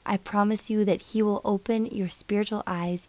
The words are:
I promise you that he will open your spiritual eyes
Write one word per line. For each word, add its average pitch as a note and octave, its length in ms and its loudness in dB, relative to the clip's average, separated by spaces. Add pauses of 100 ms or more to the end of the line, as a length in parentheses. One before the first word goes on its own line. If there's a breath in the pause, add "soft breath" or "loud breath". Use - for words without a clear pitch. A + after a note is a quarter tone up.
I G3+ 120 0
promise G#3 520 0
you G#3+ 160 2
that F#3+ 180 2
he A3 200 0
will G#3 220 2
open A3 420 0
your G3 220 -4
spiritual G#3 580 -2
eyes F3 420 -2